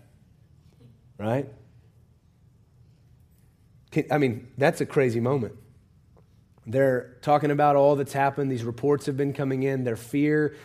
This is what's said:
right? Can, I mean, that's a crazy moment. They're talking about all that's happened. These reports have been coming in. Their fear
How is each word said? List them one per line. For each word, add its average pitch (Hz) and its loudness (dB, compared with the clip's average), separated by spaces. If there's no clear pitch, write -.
right? 120 -4
Can, - -2
I 147 2
mean, 127 -2
that's 165 0
a - 0
crazy 120 0
moment. 123 -2
They're 131 0
talking 147 2
about 143 4
all 143 6
that's 139 -4
happened. 139 0
These 117 -4
reports 143 -2
have 143 -4
been 143 -2
coming 135 -2
in. 135 -2
Their 117 -2
fear 151 0